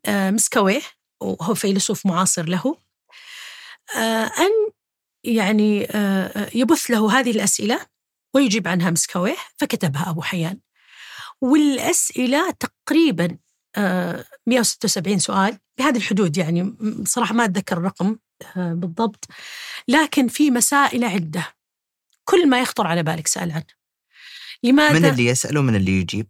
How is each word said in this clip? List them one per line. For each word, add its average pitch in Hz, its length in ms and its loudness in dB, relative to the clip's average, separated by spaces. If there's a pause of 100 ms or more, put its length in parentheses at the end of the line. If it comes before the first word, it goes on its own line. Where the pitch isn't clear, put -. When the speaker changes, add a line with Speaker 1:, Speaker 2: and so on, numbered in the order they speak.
Speaker 1:
آه، 196 240 0
مسكويه، 214 500 2 (400)
وهو 190 340 -4
فيلسوف 196 520 -2
معاصر 185 420 0
له، 185 280 -2 (1200)
آه، 226 280 0
أن 359 260 0 (720)
يعني، 214 680 2
آه، 196 360 0
آه، 202 280 -6
يبث 247 360 2
له 220 300 2
هذه 240 100 -2
الأسئلة 214 500 0 (540)
ويجيب 226 340 2
عنها 175 220 0
مسكويه، 180 460 -2 (200)
فكتبها 180 540 -4
أبو 160 120 -6
حيان. 175 360 -4 (840)
والأسئلة 285 1080 2
تقريبًا، 202 840 0 (400)
آه، 185 480 -2 (220)
مية 240 140 4
وستة - 260 -2
وسبعين 190 320 0
سؤال 196 400 0 (200)
بهذه 262 180 2
الحدود، 190 400 0
يعني، 170 260 0
م-، 214 440 -6
صراحة 220 280 -2
ما 233 100 2
أتذكر 190 320 -2
الرقم، 190 400 -2 (400)
آه، 180 160 -4
بالضبط، 180 520 -4 (640)
لكن 285 400 2
في 294 220 2
مسائل 254 540 2
عدة، 175 400 -2 (800)
كل 349 240 4
ما 254 120 4
يخطر 233 260 -2
على 170 160 0
بالك 156 240 -4
سأل 175 260 -4
عنه. - 300 -10 (800)
لماذا؟ 285 340 6
Speaker 2:
من 170 60 6
اللي 131 220 4
يسأل 123 320 0
ومن 127 180 4
اللي 95 240 2
يجيب؟ 92 300 -4